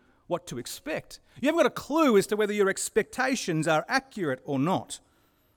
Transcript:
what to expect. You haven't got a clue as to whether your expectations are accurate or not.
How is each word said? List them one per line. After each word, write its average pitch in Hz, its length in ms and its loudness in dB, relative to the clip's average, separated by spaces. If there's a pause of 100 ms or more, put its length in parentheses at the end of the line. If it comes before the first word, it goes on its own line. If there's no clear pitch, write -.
(280)
what 170 180 -6
to 151 100 -12
expect. - 640 -10 (220)
You 254 60 4
haven't 320 160 4
got - 20 4
a - 40 2
clue 277 460 2
as 185 120 6
to 214 80 -2
whether 208 180 0
your 196 160 2
expectations 190 960 -2
are 160 180 2
accurate 202 580 -4
or 139 140 -4
not. 147 420 -2 (560)